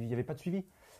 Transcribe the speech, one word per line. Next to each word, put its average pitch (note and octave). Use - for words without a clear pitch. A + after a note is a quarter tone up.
il A#2
y A#2
avait A#2+
pas D#3
de -
suivi. F#3